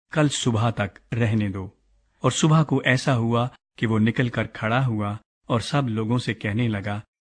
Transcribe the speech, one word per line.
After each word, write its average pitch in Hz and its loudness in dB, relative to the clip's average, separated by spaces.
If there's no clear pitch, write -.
کل 151 2
صبح 117 0
تک - -6
رہنے 113 0
دو۔ 95 -8
اور 127 2
صبح 160 4
کو 135 0
ایسا 131 2
ہوا 117 0
کہ 120 -2
وہ 110 2
نکل 117 2
کر 113 -4
کھڑا 117 -2
ہوا 104 -2
اور 120 0
سب 139 -2
لوگوں 110 0
سے 117 -2
کہنے 113 -2
لگا، 104 -4